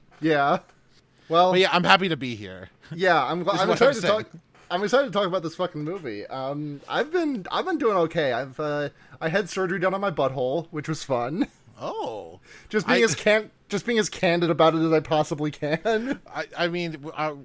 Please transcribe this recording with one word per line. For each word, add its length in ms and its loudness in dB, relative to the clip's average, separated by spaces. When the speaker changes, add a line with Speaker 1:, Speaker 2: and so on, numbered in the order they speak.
Speaker 1:
Yeah. 380 2
Well, 240 6
Speaker 2:
But 80 4
yeah, 120 4
I'm 120 4
happy 240 6
to 80 -2
be 200 -6
here. 340 -14
Speaker 1:
Yeah, 300 4
I'm 200 -2
gl-, 100 2
Speaker 2:
Is 60 0
Speaker 1:
I'm 80 2
Speaker 2:
what 60 2
Speaker 1:
excited 140 6
Speaker 2:
I'm 60 4
Speaker 1:
to 60 -6
Speaker 2:
saying. 240 0
Speaker 1:
talk. 60 -20
I'm 140 -2
excited 220 2
to 60 -8
talk 140 0
about 160 -2
this 120 -6
fucking 280 -4
movie. 440 -8
Um, 640 -8
I've 220 -2
been, 400 -2
I've 140 -2
been 140 -2
doing 180 2
okay. 380 0
I've, 260 -6
uh, 300 -4
I 120 -4
had 180 0
surgery 300 -2
done 160 2
on 80 -2
my 80 0
butthole, 600 0
which 200 -8
was 120 -6
fun. 440 -2
Speaker 2:
Oh. 600 -8
Speaker 1:
Just 180 -2
being 140 4
Speaker 2:
I 40 6
Speaker 1:
as 100 2
can-, 360 0
just 160 -4
being 120 2
as 120 0
candid 400 2
about 240 4
it 100 0
as 80 2
I 80 6
possibly 500 0
can. 760 -2
<laughs> 80 -18
Speaker 2:
I, 100 -6
I 100 0
mean, 240 -4
w-, 240 -12
I, 180 -4